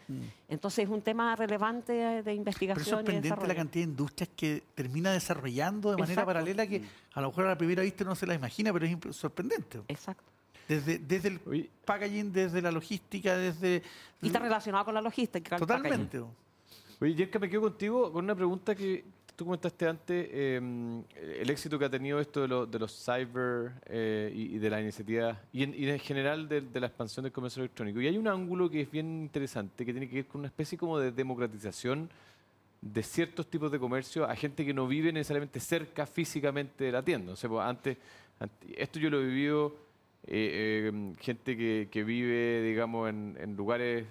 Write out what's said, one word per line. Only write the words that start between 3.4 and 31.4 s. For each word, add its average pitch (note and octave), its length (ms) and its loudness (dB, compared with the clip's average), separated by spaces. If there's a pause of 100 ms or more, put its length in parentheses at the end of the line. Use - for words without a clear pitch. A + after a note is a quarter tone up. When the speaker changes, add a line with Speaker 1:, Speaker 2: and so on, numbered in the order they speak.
Speaker 1:
cantidad E3 300 0
de D#3+ 40 -2
industrias D3 460 -2
que D3+ 260 0 (120)
termina D3 380 0
desarrollando F3 800 0
de G3 40 2
manera F3 160 2
Speaker 2:
Exacto. G3 140 2
Speaker 1:
paralela F#3 400 2
que G3 140 -2
Speaker 3:
Mm. G#3 40 -8 (300)
Speaker 1:
a C#3 80 -2
lo C3+ 60 2
mejor F3 180 2
a - 20 4
la F#3 100 4
primera F3 240 4
vista G3 220 0
no F#3 100 0
se F3+ 120 -4
la F3 80 2
imagina, E3+ 400 0
pero E3 100 2
es E3 80 2
imp-, E3 200 -6
sorprendente. F3+ 760 -4
Speaker 2:
Exacto. E3 340 -8 (460)
Speaker 1:
Desde, D#3 300 2
desde E3+ 300 0
el F#3 180 -6
Speaker 4:
Oye. D3+ 240 -2 (160)
Speaker 1:
packaging, G3+ 440 0
desde F3+ 300 2
la F3 100 2
logística, F#3 680 0
desde F3+ 440 2 (380)
Speaker 2:
Y - 60 0
está E3+ 120 4
relacionado G#3+ 460 2
con A3 80 -4
la G#3+ 80 2
logística, G#3+ 560 0
el F3 40 2
Speaker 1:
Totalmente. A3+ 580 2
Speaker 2:
packaging. A#2 180 -10 (640)
Speaker 4:
Oye, D#3+ 140 4
Yerka, F#3 240 2
me G3 100 0
quedo G3+ 120 2
contigo G#3+ 520 2
con E3+ 120 0
una G#3 100 2
pregunta F#3 400 2
que G3 300 -2 (320)
tú E3+ 80 -6
comentaste F3 420 0
antes: E3+ 460 0
eh, C3 280 2 (800)
el A#2 80 -2
éxito D3 300 0
que C#3 60 2
ha C#3 60 4
tenido C3+ 280 0
esto D3 240 0
de, C3 60 2
lo, B2 180 2
de A#2 100 -4
los A2 160 -2 (120)
cyber, B2 640 0 (160)
eh, G#2+ 480 0
y, A2 220 -4
y - 20 -2
de G#2+ 100 2
las G#2+ 120 0
iniciativas, A2 580 0 (140)
y B2+ 100 0
en, C#3 140 -2
y C#3 120 0
en C#3+ 120 0
general D3 480 -2
de, D3 120 2
de B2+ 200 -4
la B2 80 0
expansión A#2 340 -6
del C3 80 -4
comercio B2+ 320 -6
electrónico. A2+ 380 -4
Y C3 80 2
hay F#3 100 2
un A3 80 0
ángulo F3+ 420 2
que D3+ 120 0
es C#3 100 -2
bien D#3+ 320 -4
interesante, C3 640 -4
que B2 60 -2
tiene C3 160 -4
que B2 80 -6
ver C3+ 100 -2
con - 140 -10
una C#3 80 -6
especie D#3 280 -6
como D#3+ 220 0
de C3 140 2
democratización B2 1000 -2 (680)